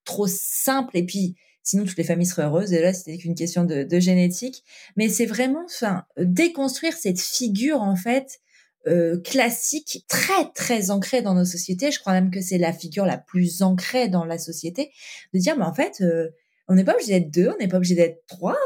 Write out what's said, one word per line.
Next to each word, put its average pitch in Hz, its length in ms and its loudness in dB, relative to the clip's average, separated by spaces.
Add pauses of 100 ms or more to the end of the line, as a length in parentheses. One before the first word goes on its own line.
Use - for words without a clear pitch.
trop 202 240 -4
simple. - 680 -2
Et 175 80 2
puis, 185 300 -2 (280)
sinon, 196 220 0
toutes 180 120 -6
les 165 60 -2
familles 175 220 0
seraient 175 180 -2
heureuses. 175 300 0
Et 160 80 4
là, 185 120 4
c'était 165 240 -10
qu'une 170 180 -4
question 175 280 -2
de, 151 200 0
de 175 160 2
génétique. 180 640 2 (340)
Mais 220 100 2
c'est 233 200 0
vraiment, 262 380 0
enfin, 202 380 -4 (160)
euh, 180 60 0
déconstruire 277 680 0
cette 180 280 -2
figure, 247 600 0
en 196 140 0
fait, 240 460 -2 (460)
euh, 170 340 2
classique, - 840 -2
très, - 460 0
très 208 380 -2
ancrée 202 300 0
dans 196 120 0
nos 180 120 4
sociétés. 180 460 -2
Je - 80 -4
crois 190 140 -2
même 185 160 4
que 190 120 -4
c'est 185 160 -2
la 165 160 2
figure 170 320 -4
la 135 120 0
plus 180 460 0
ancrée 190 460 2
dans 175 160 0
la 165 120 -4
société, 170 540 -8 (420)
de 190 60 2
dire, 294 180 2
mais 190 80 0
en 156 80 -2
fait, 294 280 -4
euh, 165 280 2 (380)
on 185 80 4
n'est 190 80 6
pas 320 120 4
obligé 226 240 2
d'être 156 120 -2
deux, 180 180 4
on 415 80 -2
n'est 226 100 -2
pas 185 100 0
obligé 180 180 2
d'être 165 320 2
trois, 202 380 -4